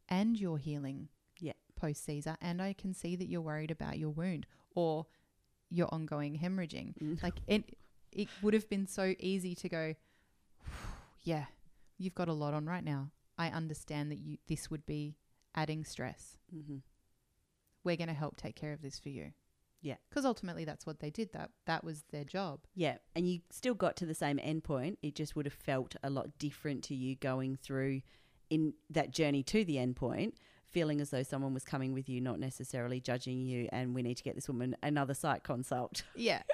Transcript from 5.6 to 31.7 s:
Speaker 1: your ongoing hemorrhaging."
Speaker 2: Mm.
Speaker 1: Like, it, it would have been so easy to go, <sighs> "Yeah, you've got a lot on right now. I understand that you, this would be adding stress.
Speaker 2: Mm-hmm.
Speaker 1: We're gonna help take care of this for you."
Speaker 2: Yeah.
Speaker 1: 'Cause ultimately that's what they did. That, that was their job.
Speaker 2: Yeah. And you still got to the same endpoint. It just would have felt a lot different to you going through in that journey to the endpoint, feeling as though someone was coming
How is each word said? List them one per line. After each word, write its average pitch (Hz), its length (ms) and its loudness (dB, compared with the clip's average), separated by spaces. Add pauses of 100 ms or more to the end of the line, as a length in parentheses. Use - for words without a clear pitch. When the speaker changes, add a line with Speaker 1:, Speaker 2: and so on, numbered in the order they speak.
Speaker 1:
your 170 240 4
ongoing 151 460 -2
hemorrhaging." 175 600 -2
Speaker 2:
Mm. 156 220 0
Speaker 1:
Like, 175 240 0
it, - 320 2 (360)
it 208 160 -2 (120)
would 208 120 6
have 214 160 6
been 196 180 2
so 190 320 2
easy 185 360 2
to - 120 -4
go, 160 280 0 (680)
<sighs> - 640 -10
"Yeah, 151 240 0 (500)
you've 185 180 -4
got 175 140 0
a 160 40 2
lot 147 200 0
on 151 120 0
right 175 200 -2
now. 143 260 -2 (240)
I 165 140 0
understand 151 640 -4
that 147 80 -6
you, 151 260 -8
this - 240 -2
would 156 160 -6
be 151 320 -4 (380)
adding 156 280 0
stress. - 540 -8 (180)
Speaker 2:
Mm-hmm. 147 220 -8 (1080)
Speaker 1:
We're 170 140 2
gonna 165 160 -2
help 147 240 -2
take - 180 -8
care 151 180 -8
of 151 100 -10
this 131 160 -8
for 143 100 -10
you." 92 240 -8 (480)
Speaker 2:
Yeah. - 160 -6 (140)
Speaker 1:
'Cause 285 120 0
ultimately 180 420 0
that's - 200 -8
what 156 140 -6
they 151 100 -6
did. 220 240 -4
That, 165 180 -8 (140)
that 165 180 0
was 156 280 -8
their 147 120 -6
job. 160 500 -4
Speaker 2:
Yeah. 151 260 2 (160)
And 175 140 4
you 175 200 0
still - 240 2
got 190 240 4
to 175 80 -2
the 160 80 0
same 143 240 2
endpoint. 131 640 0
It 147 140 -2
just 151 200 -4
would 147 100 0
have 139 80 -4
felt - 500 0
a 139 60 0
lot 139 280 -2
different 143 480 -4
to 139 100 -4
you 131 220 -2
going 131 400 0
through 135 440 0 (480)
in 156 260 4 (160)
that 147 200 4
journey 143 320 6
to 220 220 6
the 156 100 2
endpoint, 127 600 2 (320)
feeling 151 340 4
as 143 80 -2
though 131 140 2
someone 135 300 0
was 131 120 -2
coming 135 260 0